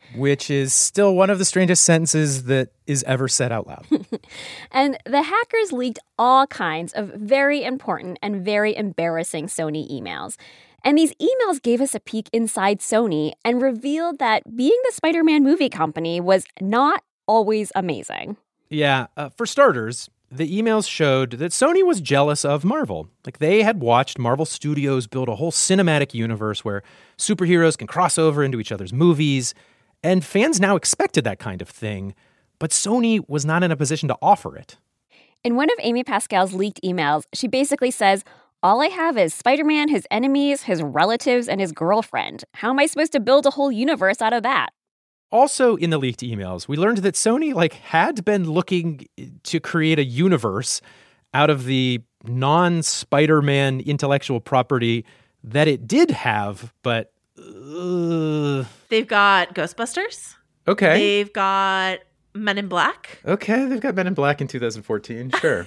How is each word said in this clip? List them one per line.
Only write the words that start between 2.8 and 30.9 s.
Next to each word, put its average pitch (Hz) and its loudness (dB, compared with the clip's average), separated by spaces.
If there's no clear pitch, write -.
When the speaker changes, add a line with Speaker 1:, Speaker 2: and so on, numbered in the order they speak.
Speaker 1:
is 139 -2
ever 131 0
said 123 -2
out 113 -6
loud. - -18
Speaker 2:
<laughs> 294 0
And 269 0
the 277 0
hackers 427 -2
leaked 247 -4
all 262 4
kinds 165 -6
of 208 -6
very 269 0
important 196 -6
and 202 -4
very 208 0
embarrassing 165 -4
Sony 156 -6
emails. 95 -10
And 294 4
these 320 4
emails 427 0
gave 240 0
us 269 -2
a 220 -8
peek - -8
inside 208 0
Sony 180 0
and 240 0
revealed 277 -2
that 226 0
being 294 4
the 494 0
Spider-Man 320 2
movie 277 2
company 165 -4
was 185 2
not 247 0
always 214 0
amazing. 170 -6
Speaker 1:
Yeah, 143 0
uh, 147 -10
for - -8
starters, 127 2
the 143 -4
emails 220 0
showed 131 2
that 151 -6
Sony 349 4
was 320 2
jealous 143 2
of 143 0
Marvel. 139 -2
Like, - -14
they 185 4
had 208 0
watched 120 2
Marvel 127 0
Studios 139 -4
build 127 -6
a 107 -4
whole 160 -4
cinematic 165 2
universe 110 -4
where 101 -6
superheroes 170 2
can 110 -10
cross - 0
over 151 2
into 127 -2
each - -8
other's 95 -8
movies, 143 2
and 180 2
fans 233 0
now 196 4
expected - 0